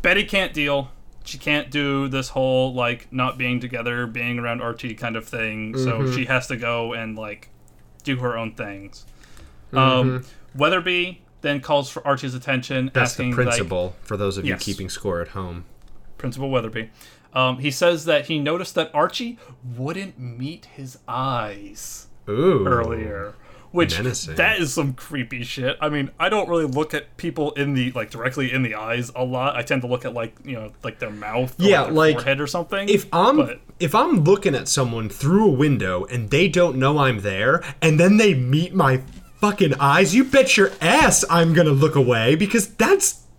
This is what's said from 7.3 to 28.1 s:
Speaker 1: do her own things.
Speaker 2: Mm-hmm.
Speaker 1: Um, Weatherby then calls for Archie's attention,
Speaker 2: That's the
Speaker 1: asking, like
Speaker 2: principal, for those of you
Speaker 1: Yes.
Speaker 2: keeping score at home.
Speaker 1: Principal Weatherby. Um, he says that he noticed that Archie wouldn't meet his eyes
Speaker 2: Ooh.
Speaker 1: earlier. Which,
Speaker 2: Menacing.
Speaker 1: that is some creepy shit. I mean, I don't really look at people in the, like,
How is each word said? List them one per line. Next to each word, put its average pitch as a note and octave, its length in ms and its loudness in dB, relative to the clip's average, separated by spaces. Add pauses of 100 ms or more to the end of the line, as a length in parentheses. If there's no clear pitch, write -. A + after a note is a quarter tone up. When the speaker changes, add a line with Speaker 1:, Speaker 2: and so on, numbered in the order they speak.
Speaker 1:
do C#3 140 -2
her A#2+ 200 -4
own A2 140 -6
things. G2+ 520 -14 (680)
Speaker 2:
Mm-hmm. C3+ 60 2
Speaker 1:
Um, B2+ 460 2 (300)
Weatherby F3 680 0 (180)
then C#3+ 200 -2
calls C#3+ 300 0
for - 160 -8
Archie's C3+ 280 -2
attention, B2+ 600 -2
Speaker 2:
That's B2+ 200 0
the B2+ 100 -4
Speaker 1:
asking, B2 120 -2
like B2+ 100 2
Speaker 2:
principal, F#2 560 -2
for - 140 -8
those G2 220 -2
of F2+ 60 -8
you B2+ 80 -2
Speaker 1:
Yes. G2+ 120 -6
Speaker 2:
keeping F#2+ 240 -6
score F2 320 -6
at E2+ 80 -8
home. F2 360 -10 (540)
Speaker 1:
Principal C3 320 -8
Weatherby. A2+ 400 -4 (440)
Um, B2+ 240 0
he C#3+ 120 -4
says E3 360 2
that D3 200 2
he D#3+ 120 -2
noticed E3 380 -4
that D#3+ 180 -2
Archie A3+ 440 -2 (380)
wouldn't F3+ 420 -8
meet B2 480 -10
his C3 320 -18 (100)
eyes A2+ 1000 -6 (220)
Speaker 2:
Ooh. B2+ 380 2
Speaker 1:
earlier. A2 680 -4 (380)
Which, E3+ 260 0
Speaker 2:
Menacing. B2+ 380 -6
Speaker 1:
that G3+ 220 2
is D#3 140 -2
some C#3 220 -2
creepy B2+ 500 -8
shit. C3 380 -6
I D3+ 80 -2
mean, C#3 280 -4
I F3+ 120 2
don't G3+ 180 0
really E3+ 160 0
look D3+ 300 -4
at - 240 -8
people D3+ 340 -4
in C#3+ 220 -2
the, B2+ 180 0
like, A2+ 180 -8